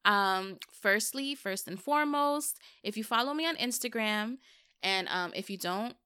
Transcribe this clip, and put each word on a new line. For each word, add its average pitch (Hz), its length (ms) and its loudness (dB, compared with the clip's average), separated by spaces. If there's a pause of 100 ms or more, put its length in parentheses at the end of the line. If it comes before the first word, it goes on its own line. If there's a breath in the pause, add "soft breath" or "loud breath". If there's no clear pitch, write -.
Um, 190 540 4 (140)
firstly, 262 640 0
first 196 320 -6
and 190 120 -8
foremost, 294 760 0 (240 loud breath)
if 208 140 -6
you 220 80 -4
follow 247 300 0
me 320 120 0
on 339 80 0
Instagram, 226 840 -2 (460 soft breath)
and, 190 260 2
um, 180 260 0
if 202 120 -6
you 196 80 -6
don't 190 380 -4 (120)